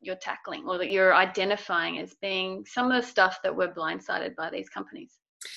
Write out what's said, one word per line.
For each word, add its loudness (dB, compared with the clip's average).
you're -8
tackling -10
or -2
that -2
you're 6
identifying 2
as -12
being -4
some 0
of 4
the -10
stuff 4
that -2
were 2
blindsided -6
by -8
these -10
companies? -14